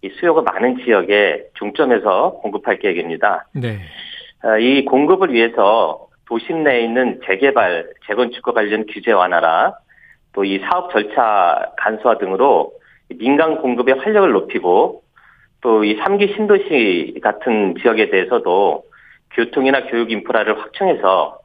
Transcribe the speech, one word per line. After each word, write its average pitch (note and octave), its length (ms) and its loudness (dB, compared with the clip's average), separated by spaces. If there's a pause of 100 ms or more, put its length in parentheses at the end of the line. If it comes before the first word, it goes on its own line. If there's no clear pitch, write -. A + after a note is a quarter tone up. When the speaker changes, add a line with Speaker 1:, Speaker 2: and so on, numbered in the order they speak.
Speaker 1:
이 G2+ 80 -10 (100)
수요가 D#3+ 220 2
많은 B2 420 -2
지역에 G2 600 2 (120)
중점해서 G#2+ 840 0
공급할 G2+ 380 -4
계획입니다. F2 760 -2
Speaker 2:
네. A#2 260 -6 (640)
Speaker 1:
아, A2 140 2
이 C3 280 2
공급을 D3+ 480 2
위해서 A2+ 720 2 (200)
도심 D#3 360 -4
내에 B2 200 2
있는 A#2 420 -2
재개발, G2 640 0 (180)
재건축과 A#2+ 460 -4
관련 G#2+ 340 -2
규제 G#2 240 -4
완화라 F2+ 640 2 (580)
또 G2 120 -2
이 G2 140 -2
사업 F3+ 320 -4
절차 G#2 840 0
간소화 A2 400 0
등으로 F#2+ 540 2 (380)
민간 D3 520 0
공급의 B2 340 0
활력을 G3+ 360 2
높이고 G2 720 0 (580)
또 A2 220 2
이 G#2+ 140 0
삼 G3 200 0
기 G3+ 160 0
신도시 D3 880 0
같은 G#2+ 600 0
지역에 A2 280 2
대해서도 F#2+ 720 0 (480)
교통이나 C3 560 0
교육 A#2 240 -2
인프라를 G#2+ 480 -2
확충해서 F#2+ 840 0